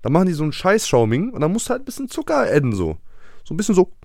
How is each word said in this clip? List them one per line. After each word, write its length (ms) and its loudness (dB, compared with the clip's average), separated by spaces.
Dann 120 0
machen 140 4
die 60 0
so 100 -2
einen 100 -2
scheiß 340 2
Schauming 440 2
und 100 -6
dann 100 2
musst 160 -4
du 40 -4
halt 100 -2
ein 40 -12
bisschen 220 -10
Zucker 420 -2
adden, 240 2
so. 240 -2
So 100 -8
ein 40 -4
bisschen 180 0
so, 160 4